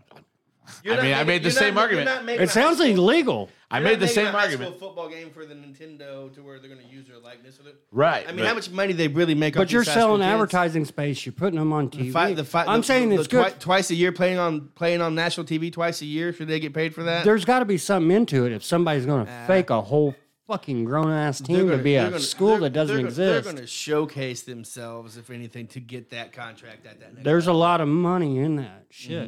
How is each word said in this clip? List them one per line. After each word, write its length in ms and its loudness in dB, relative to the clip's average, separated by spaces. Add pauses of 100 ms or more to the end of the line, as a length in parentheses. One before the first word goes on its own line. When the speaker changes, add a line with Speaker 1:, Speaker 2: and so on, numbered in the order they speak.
(840)
Speaker 1:
You're 100 -2
Speaker 2:
I 20 2
Speaker 1:
not 80 0
Speaker 2:
mean, 80 2
I 60 2
Speaker 1:
making, 80 0
Speaker 2:
made 120 2
the 60 -2
Speaker 1:
you're 80 2
Speaker 2:
same 220 2
Speaker 1:
not, 80 2
Speaker 2:
argument. 240 0
Speaker 1:
you're 100 0
not 80 -10
making 180 -2
Speaker 3:
It 20 4
Speaker 1:
a 80 0
high 80 4
Speaker 3:
sounds 180 4
Speaker 1:
school, 100 4
Speaker 3:
illegal. 600 2 (220)
Speaker 2:
I 80 -2
Speaker 1:
you're 60 0
Speaker 2:
made 80 2
Speaker 1:
not 80 2
Speaker 2:
the 60 2
Speaker 1:
making 80 2
Speaker 2:
same 120 4
Speaker 1:
a 60 -2
high 120 0
Speaker 2:
argument. 320 -6
Speaker 1:
school 120 -16
football 200 -12
game 220 -16
for 160 -20
the 80 -20
Nintendo 800 -18
to 80 -20
where 160 -20
they're 100 -20
gonna 220 -20
use 160 -20
their 120 -20
likeness. 380 -20
So 60 -20
they're 100 -20 (180)
Speaker 2:
Right, 340 2
Speaker 1:
I 80 -12
mean, 60 -8
Speaker 2:
but 100 0
Speaker 1:
how 60 0
much 160 -8
money 220 -2
they 160 0
really 260 2
make 200 0
Speaker 3:
But 120 4
Speaker 1:
off 60 -4
Speaker 3:
you're 100 4
Speaker 1:
these 60 0
high 60 0
Speaker 3:
selling 260 4
Speaker 1:
school 80 2
kids? 60 2
Speaker 3:
advertising 520 2
space. 400 -4
You're 80 -10
putting 240 -2
them 140 0
on 140 0
Speaker 1:
The 120 -6
Speaker 3:
T 60 -4
V. 60 -4
Speaker 1:
fi-, 240 2
the 100 -4
fi-, 200 -2
Speaker 3:
I'm 160 2
Speaker 1:
the, 60 -2
Speaker 3:
saying 240 2
Speaker 1:
the 60 4
Speaker 3:
it's 120 0
good. 140 4
Speaker 1:
twi-, 160 0
twice 320 0
a 40 0
year 180 2
playing 260 0
on, 360 -2
playing 260 0
on 140 0
national 320 -2
T 120 -2
V 120 -4
twice 320 -4
a 40 -10
year. 260 -4
Should 160 -10
they 120 -2
get 140 -8
paid 200 -2
for 100 -10
that? 200 -2
Speaker 3:
There's 200 4
gotta 200 2
be 140 0
something 360 2
into 320 2
it 60 -2
if 120 -8
somebody's 420 0
gonna 180 0
Speaker 1:
Nah. 220 -12
Speaker 3:
fake 240 2
a 100 2
whole 340 0 (340)
fucking 360 -4
grown-ass 560 -2
Speaker 1:
They're 60 -12 (120)
Speaker 3:
team 80 4
Speaker 1:
gonna, 120 2
Speaker 3:
to 40 -2
be 120 2
Speaker 1:
they're 140 4
Speaker 3:
a 20 -2
Speaker 1:
gonna, 100 -4
Speaker 3:
school 320 0
Speaker 1:
they're, 80 4
Speaker 3:
that 120 0
doesn't 240 0
Speaker 1:
they're 60 0
gonna, 60 -4
Speaker 3:
exist. 360 0
Speaker 1:
they're 100 -8
gonna 120 -14
showcase 760 -4
themselves, 760 -14
if 140 -20
anything, 380 -14
to 120 -14
get 300 -16
that 220 -14
contract 540 -20
at 140 -20
that 140 -20
next 100 -18
Speaker 3:
There's 220 4
a 60 2
Speaker 1:
level. 80 4
Speaker 3:
lot 200 4
of 80 0
money 500 2
in 180 0
that 340 -10
shit. 380 -10